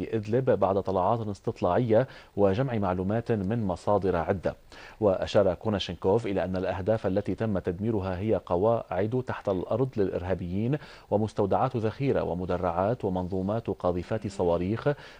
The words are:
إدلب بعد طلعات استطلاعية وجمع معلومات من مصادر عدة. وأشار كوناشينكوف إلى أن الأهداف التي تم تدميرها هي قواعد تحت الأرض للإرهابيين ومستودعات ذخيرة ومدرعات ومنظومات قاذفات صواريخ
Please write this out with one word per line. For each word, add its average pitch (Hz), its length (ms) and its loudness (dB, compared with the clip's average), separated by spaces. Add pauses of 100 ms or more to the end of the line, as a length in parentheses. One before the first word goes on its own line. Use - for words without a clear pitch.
إدلب 113 500 0
بعد 98 320 2
طلعات 101 460 0
استطلاعية 110 800 2 (280)
وجمع 101 380 2
معلومات 98 580 0
من 107 340 -2
مصادر 92 500 2
عدة. 82 400 -2 (440)
وأشار 95 540 4
كوناشينكوف 101 720 0
إلى 95 180 0
أن 92 120 -2
الأهداف 95 500 0
التي 101 280 0
تم 110 240 -2
تدميرها 95 600 -2
هي 101 280 0
قواعد 110 800 0
تحت - 220 -8
الأرض 110 480 0
للإرهابيين 92 800 0 (320)
ومستودعات 104 640 2
ذخيرة 110 460 0
ومدرعات 87 840 0
ومنظومات 95 640 -2
قاذفات 90 560 -2
صواريخ 92 640 0 (300)